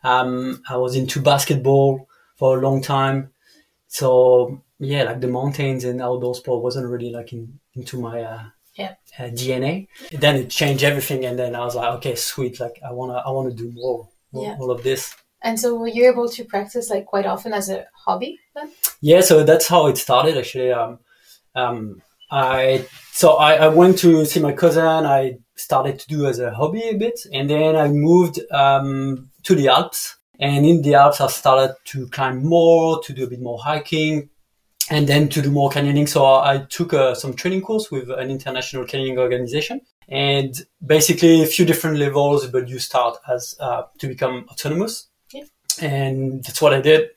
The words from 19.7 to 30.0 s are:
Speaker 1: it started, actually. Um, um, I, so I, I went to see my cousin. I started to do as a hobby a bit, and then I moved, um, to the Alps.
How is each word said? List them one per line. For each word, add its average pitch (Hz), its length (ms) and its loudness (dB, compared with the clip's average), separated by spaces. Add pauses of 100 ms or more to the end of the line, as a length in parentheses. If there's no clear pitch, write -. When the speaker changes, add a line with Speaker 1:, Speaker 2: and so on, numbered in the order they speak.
Speaker 1:
it 127 100 0
started, 139 400 0
actually. 127 340 -4
Um, 117 280 -4 (540)
um, 113 480 -6 (300)
I, 131 540 0 (280)
so 160 200 6
I, 156 200 6 (120)
I - 20 8
went 180 320 6
to 160 260 6
see 160 140 -2
my 147 140 0
cousin. 160 520 2
I 135 320 0 (180)
started 139 440 -4
to - 80 -20
do 147 180 -4
as 123 140 -2
a 120 120 -4
hobby 160 320 -4
a 226 120 -4
bit, 226 240 -4 (120)
and 143 180 -4
then 156 260 2
I 151 140 2
moved, 156 500 2 (120)
um, 139 800 0 (140)
to 185 120 2
the 143 120 2
Alps. - 480 0 (240)